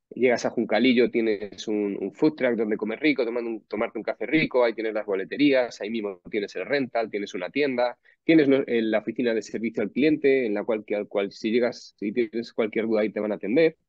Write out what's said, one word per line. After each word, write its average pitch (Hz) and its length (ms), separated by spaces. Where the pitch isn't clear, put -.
Llegas 120 320
a 120 60
Juncalillo, 117 580
tienes 107 600
un, 104 320
un 95 120
food 156 220
truck 123 220
donde 107 200
comer 110 220
rico, 139 260
tomando 117 240
un, 110 180
tomarte 110 300
un 107 60
café 107 240
rico, 131 380
ahí 117 100
tienes 110 180
las 107 140
boleterías, 117 720
ahí 104 80
mismo 104 400
tienes 101 280
el 92 100
rental, 117 420
tienes 101 240
una 90 160
tienda, 123 480
tienes 156 240
lo-, 135 180
eh, 120 160
la 107 160
oficina 113 360
de 107 80
servicio 110 420
al 98 80
cliente, 135 540
en 104 80
la 104 100
cual, 110 200
que, 104 120
al 104 100
cual 101 240
si 110 220
llegas, 120 440
si 107 140
tienes 113 420
cualquier 110 340
duda 110 160
ahí 104 100
te 107 80
van 107 100
a 98 60
atender, 156 400